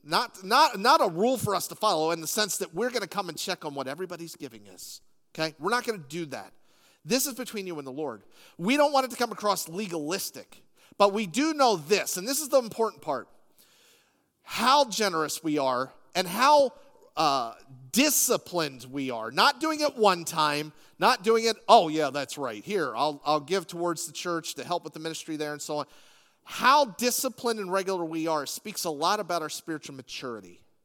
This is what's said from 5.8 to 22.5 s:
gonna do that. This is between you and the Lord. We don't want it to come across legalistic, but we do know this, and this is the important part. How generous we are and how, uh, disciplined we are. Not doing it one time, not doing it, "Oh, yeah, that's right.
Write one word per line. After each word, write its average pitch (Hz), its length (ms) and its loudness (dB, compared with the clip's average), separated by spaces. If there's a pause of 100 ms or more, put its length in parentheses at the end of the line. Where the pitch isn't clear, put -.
gonna 226 120 -4
do 156 300 -10
that. 113 260 -14 (500)
This 254 240 -2
is 269 60 -8
between 220 340 -8
you 165 100 -8
and 143 80 -10
the 131 60 -10
Lord. 131 320 -8 (340)
We 226 200 2
don't 294 160 4
want 269 120 4
it 240 60 -10
to 247 60 -12
come 233 160 -2
across 196 340 -2
legalistic, 170 960 -8 (340)
but 202 140 8
we 208 160 -2
do 285 260 0
know 254 220 4
this, 156 400 0
and 180 100 -6
this 269 140 -2
is 302 80 -6
the 269 120 4
important 214 420 -4
part. 131 260 -4 (1160)
How 269 420 4
generous 185 580 -2
we 151 140 0
are 131 360 0 (220)
and 185 120 0
how, 262 460 6 (420)
uh, 139 380 0 (380)
disciplined 170 1000 0
we 135 220 -4
are. 110 180 -6
Not 247 300 4
doing 311 220 -2
it 294 140 -2
one 185 300 4
time, 151 480 0 (240)
not 208 260 4
doing 226 220 2
it, 226 100 2 (120)
"Oh, 202 200 10
yeah, 151 220 0
that's 135 260 -4
right. 117 280 -6